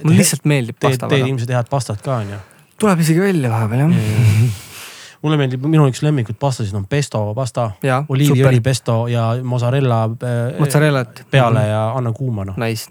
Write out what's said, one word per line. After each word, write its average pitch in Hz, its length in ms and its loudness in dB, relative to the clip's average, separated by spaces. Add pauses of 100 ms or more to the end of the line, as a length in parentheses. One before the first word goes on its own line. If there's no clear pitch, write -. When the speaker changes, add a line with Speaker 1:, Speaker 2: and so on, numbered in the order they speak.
Speaker 1:
Mulle 165 160 6
lihtsalt 170 240 0
meeldib 135 340 0
Speaker 2:
teed, 139 140 0
Speaker 1:
pasta 117 160 -4
Speaker 2:
teed 139 140 2
Speaker 1:
väga. 131 100 0
Speaker 2:
ilmselt 120 180 -4
head 123 180 -2
pastat 117 340 -4
ka, 131 200 -4
on 101 80 -8
ju? 101 80 -10 (400)
Speaker 1:
Tuleb 190 220 2
isegi 160 200 2
välja 175 300 0
vahepeal, 113 300 0
jah. 151 100 2
Speaker 2:
Jaa, 107 300 2
jaa. 110 280 4 (760)
Mulle 151 140 2
meeldib, 131 300 0
minu 156 220 4
üks - 160 -4
lemmikuid 135 340 0
pastasid 120 380 -4
on 98 100 -4
pesto 139 320 -2 (160)
pasta. 120 360 -4 (120)
Speaker 1:
Jaa, 135 260 0
Speaker 2:
Oliiviõli 131 520 4
Speaker 1:
super. - 20 -
Speaker 2:
pesto 120 340 -2 (120)
ja 117 160 0 (180)
mozzarella, 123 640 0
äh, 120 560 -4
Speaker 1:
Mozzarellat. 143 720 0
Speaker 2:
peale 117 300 4
Speaker 1:
Mhm. 107 80 2
Speaker 2:
ja 110 280 0
anna 120 160 -2
kuuma, 110 320 -4
noh. 95 120 -8
Speaker 1:
Nice, 113 340 -4